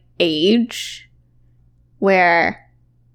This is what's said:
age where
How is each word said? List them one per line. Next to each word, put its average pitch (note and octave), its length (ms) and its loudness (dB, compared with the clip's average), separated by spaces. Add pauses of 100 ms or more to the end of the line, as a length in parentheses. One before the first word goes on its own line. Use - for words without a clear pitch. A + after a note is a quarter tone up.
(200)
age F3 880 -2 (920)
where F3+ 680 0 (500)